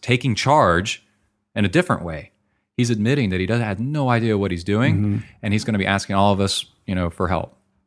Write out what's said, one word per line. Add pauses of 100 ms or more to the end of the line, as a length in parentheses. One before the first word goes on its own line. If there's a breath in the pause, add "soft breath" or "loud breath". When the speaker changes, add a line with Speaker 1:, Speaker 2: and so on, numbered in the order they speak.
Speaker 1:
taking
charge (540)
in
a
different
way." (440)
He's
admitting
that
he
doesn't,
had
no
idea
what
he's
doing,
Speaker 2:
Mm-hmm. (240 loud breath)
Speaker 1:
and
he's
gonna
be
asking
all
of
us, (200)
you
know,
for
help. (320)